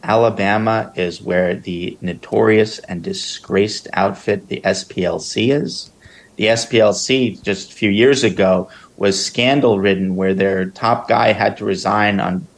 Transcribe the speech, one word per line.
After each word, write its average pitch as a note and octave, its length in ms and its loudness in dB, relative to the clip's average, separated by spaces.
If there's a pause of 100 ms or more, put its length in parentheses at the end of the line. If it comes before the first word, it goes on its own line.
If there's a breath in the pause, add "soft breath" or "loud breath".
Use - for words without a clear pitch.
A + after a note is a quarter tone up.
Alabama A2 920 0
is F2 260 -4
where F2+ 320 0
the F2 460 -8
notorious G#2+ 800 0
and F2 240 -10
disgraced - 880 -4
outfit, G2 560 -2
the - 180 -8
S - 160 -2
P - 220 -6
L - 160 -2
C, A#2 320 -2
is. - 400 -4 (420 loud breath)
The G#2+ 140 0
S A2+ 180 0
P A2+ 140 2
L G#2 140 4
C B2+ 500 0
just - 260 -4
a - 40 -20
few G#2+ 160 0
years B2 340 4
ago F#2 440 2 (280 loud breath)
was G2+ 280 0
scandal-ridden, G2+ 920 2
where F#2+ 180 0
their F#2+ 320 0
top A#2 420 -2
guy A2+ 240 2
had G#2 240 0
to G#2+ 80 -10
resign G2+ 560 0
on, F#2 260 -4 (100)